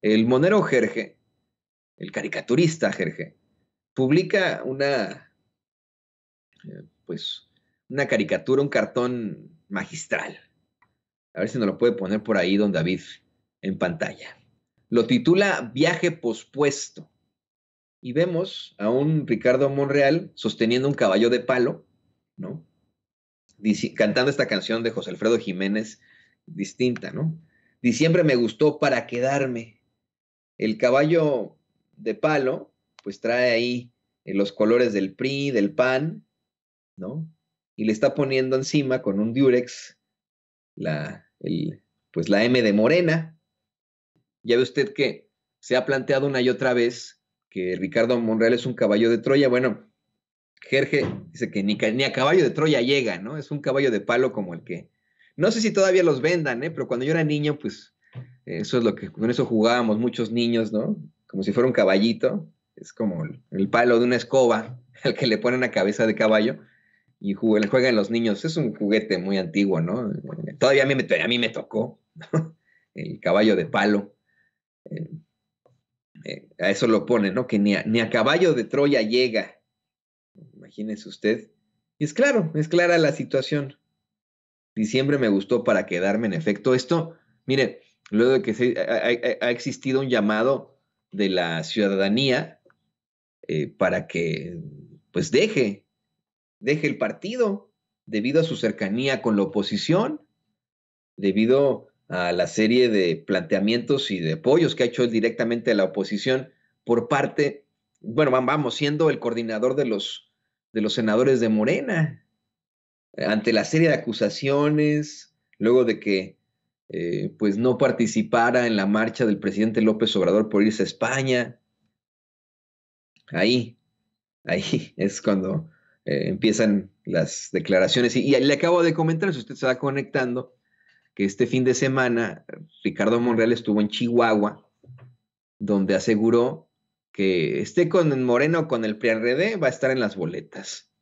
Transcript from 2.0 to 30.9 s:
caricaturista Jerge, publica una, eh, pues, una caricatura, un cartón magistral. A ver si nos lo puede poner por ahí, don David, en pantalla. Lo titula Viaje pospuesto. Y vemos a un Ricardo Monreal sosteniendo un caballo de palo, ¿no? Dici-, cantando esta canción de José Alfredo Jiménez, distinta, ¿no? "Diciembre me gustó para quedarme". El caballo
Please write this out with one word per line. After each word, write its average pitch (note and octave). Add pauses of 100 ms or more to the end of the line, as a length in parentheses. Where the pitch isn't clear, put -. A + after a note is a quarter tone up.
caricaturista B2+
Jerge, - (580)
publica E3
una, C3+ (1300)
eh, - (220)
pues, - (400)
una C3+
caricatura, G#2+
un C#3
cartón A#2+ (180)
magistral. - (920)
A E2+
ver G#2+
si -
nos G#2+
lo F#2+
puede A#2+
poner G2
por A2
ahí, F#2
don G#2
David, E2+ (600)
en F#2+
pantalla. - (520)
Lo A2+
titula C#3
Viaje E3
pospuesto. - (880)
Y B2
vemos F3
a G#2
un C#3+
Ricardo C3
Monreal C#3
sosteniendo A#2
un C#3+
caballo A2
de B2
palo, B2+ (520)
¿no? C#3 (960)
Dici-, G#2
cantando B2
esta C3+
canción A2+
de A2+
José G2
Alfredo G#2+
Jiménez, G2+ (480)
distinta, G2
¿no? D#3+ (420)
"Diciembre D#3
me C#3+
gustó A#2+
para C3
quedarme". B2 (800)
El G#2+
caballo C#3+ (400)